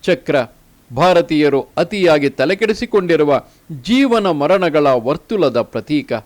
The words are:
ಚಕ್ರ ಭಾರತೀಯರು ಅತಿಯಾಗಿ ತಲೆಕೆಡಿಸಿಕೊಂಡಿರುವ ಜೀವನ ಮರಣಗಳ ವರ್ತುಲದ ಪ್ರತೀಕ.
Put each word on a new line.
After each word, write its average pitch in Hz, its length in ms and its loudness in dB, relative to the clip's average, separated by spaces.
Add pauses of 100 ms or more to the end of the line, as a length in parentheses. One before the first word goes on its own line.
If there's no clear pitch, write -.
ಚಕ್ರ 165 340 -2 (600)
ಭಾರತೀಯರು 151 680 2 (100)
ಅತಿಯಾಗಿ 165 540 0
ತಲೆಕೆಡಿಸಿಕೊಂಡಿರುವ 175 1120 0 (400)
ಜೀವನ 233 440 0
ಮರಣಗಳ 160 600 0
ವರ್ತುಲದ 135 720 0
ಪ್ರತೀಕ. 131 520 -4 (140)